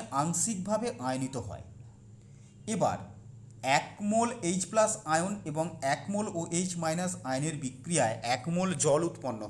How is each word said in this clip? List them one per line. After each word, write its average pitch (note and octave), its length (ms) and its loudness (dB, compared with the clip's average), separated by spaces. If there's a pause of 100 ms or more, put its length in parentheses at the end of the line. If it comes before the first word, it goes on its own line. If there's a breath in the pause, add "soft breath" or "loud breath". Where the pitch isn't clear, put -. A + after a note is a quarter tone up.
(220)
আংশিকভাবে F#3 680 0 (200)
আয়নিত C3 300 0
হয়। F#2+ 280 -8 (1080 loud breath)
এবার A2+ 240 2 (800)
এক D#3 100 0 (140)
মোল A3 280 4 (200)
এইচ F3+ 220 0
প্লাস G#3+ 200 6 (220)
আয়ন F3+ 200 4 (120)
এবং D#3+ 200 0 (280)
এক - 160 0
মোল G3+ 160 0 (140)
ওএইচ E3+ 320 0 (120)
মাইনাস E3+ 280 0 (120)
আয়নের C#3 400 0
বিক্রিয়ায় B2+ 520 2 (200)
এক B2+ 80 -2 (120)
মোল F#3 140 2 (140)
জল D3+ 200 6
উৎপন্ন C3 460 -2